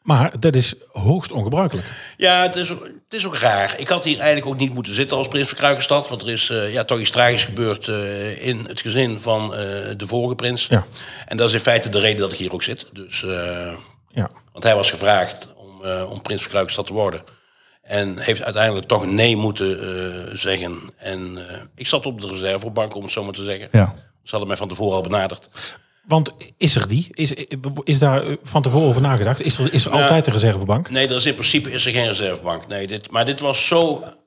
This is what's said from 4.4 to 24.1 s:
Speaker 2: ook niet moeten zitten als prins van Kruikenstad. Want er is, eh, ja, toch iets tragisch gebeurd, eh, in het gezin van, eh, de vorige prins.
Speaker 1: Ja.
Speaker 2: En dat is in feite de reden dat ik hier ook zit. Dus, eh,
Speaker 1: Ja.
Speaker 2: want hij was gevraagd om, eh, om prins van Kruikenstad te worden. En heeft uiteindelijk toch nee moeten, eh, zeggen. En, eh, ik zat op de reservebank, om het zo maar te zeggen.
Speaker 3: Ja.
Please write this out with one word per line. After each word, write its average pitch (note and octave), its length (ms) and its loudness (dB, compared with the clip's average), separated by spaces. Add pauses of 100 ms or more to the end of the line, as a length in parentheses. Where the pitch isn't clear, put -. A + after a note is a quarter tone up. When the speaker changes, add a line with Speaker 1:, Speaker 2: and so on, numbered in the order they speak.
Speaker 2:
ook C3+ 120 -4
niet C3 140 0
moeten G#2+ 220 -6
zitten C3+ 220 0
als C3 100 -2
prins C#3 200 0
van - 100 -4
Kruikenstad. C#3+ 520 2
Want A#2 120 -8
er A2+ 80 -6
is, A2+ 200 -2
eh, G#2+ 240 -2
ja, A#2+ 100 0
toch A#2 160 0
iets G#2+ 100 0
tragisch A#2+ 340 4
gebeurd, G#2+ 440 -2
eh, G2+ 600 -6
in A2+ 200 -4
het - 140 -8
gezin A#2 380 0
van, G#2+ 360 -2
eh, G#2+ 40 -6 (380)
de G2+ 100 -6
vorige A#2+ 280 -2
prins. A#2+ 340 -4
Speaker 1:
Ja. G#2+ 160 4 (400)
Speaker 2:
En - 120 -6
dat A#2 100 2
is G#2+ 60 2
in A2+ 60 2
feite A2+ 300 2
de G2+ 100 0
reden G#2 220 2
dat F#2+ 100 -2
ik F2+ 60 -6
hier F#2 160 -6
ook F2 100 -6
zit. - 300 -8
Dus, F#2+ 300 -10
eh, F2 500 -6 (360)
Speaker 1:
Ja. A#2 200 -4 (220)
Speaker 2:
want - 120 -14
hij A2 120 6
was G2 140 2
gevraagd G2 680 2
om, G2 280 -20
eh, F#2 280 -4
om G2 100 -12
prins G#2 200 -4
van - 80 -6
Kruikenstad G2 380 0
te G2 60 -10
worden. G2+ 280 0 (600)
En G2 360 -2
heeft G#2 260 -2
uiteindelijk G#2 440 0
toch G2 180 2
nee A2 300 4
moeten, G2 460 -2
eh, F#2 540 -8
zeggen. F#2 440 -4 (180)
En, F2+ 520 -10
eh, F2+ 60 -14 (200)
ik C3 120 -10
zat - 180 0
op A#2 160 -8
de G2 60 -10
reservebank, G2+ 680 -4
om G2+ 80 -8
het F#2+ 80 -10
zo G#2 120 -4
maar G2+ 100 -8
te G2+ 100 -10
zeggen. G2+ 280 -8
Speaker 3:
Ja. G2+ 220 6 (300)